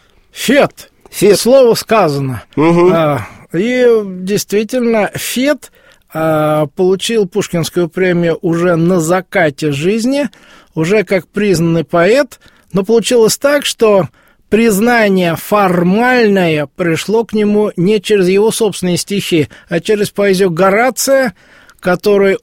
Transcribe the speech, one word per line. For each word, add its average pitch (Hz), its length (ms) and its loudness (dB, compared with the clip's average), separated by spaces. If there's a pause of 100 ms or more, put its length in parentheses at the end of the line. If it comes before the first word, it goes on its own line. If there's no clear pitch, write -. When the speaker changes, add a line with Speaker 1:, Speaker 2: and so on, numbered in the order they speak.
(340)
Speaker 1:
Фет. - 580 -2 (180)
Speaker 2:
Фет. 185 300 2
Speaker 1:
Слово 240 340 4
сказано. 139 720 -2 (120)
Speaker 2:
Мгм. 170 380 4
Speaker 1:
А, 147 340 -2 (240)
и 247 320 -2 (220)
действительно, 208 1080 -4
Фет, 262 560 -4 (420)
а, 156 640 0
получил 190 520 0
пушкинскую 175 640 -4
премию 175 540 -2
уже 170 320 0
на 170 240 2
закате 160 720 -2
жизни, 220 580 -2 (460)
уже 180 280 0
как 190 240 -4
признанный 170 560 0
поэт, 208 560 0 (340)
но 190 100 0
получилось 226 560 2
так, 285 260 0
что 202 420 0 (420)
признание 208 840 2
формальное 190 1400 0
пришло 185 500 -2
к - 80 -12
нему 208 420 0
не 202 260 0
через 196 260 2
его 202 240 2
собственные 180 460 -2
стихи, 175 500 -2 (200)
а 170 120 -4
через 208 320 -2
поэзию 196 400 0
Горация, 226 840 0 (460)
которой 196 640 0